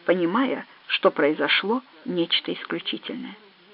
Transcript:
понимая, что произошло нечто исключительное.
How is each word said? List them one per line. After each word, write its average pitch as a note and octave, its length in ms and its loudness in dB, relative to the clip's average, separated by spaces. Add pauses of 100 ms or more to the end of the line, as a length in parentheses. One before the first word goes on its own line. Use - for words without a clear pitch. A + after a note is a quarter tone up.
понимая, F#3 600 0 (220)
что - 240 4
произошло D#3 720 2 (220)
нечто E3 480 -2
исключительное. - 840 -8 (380)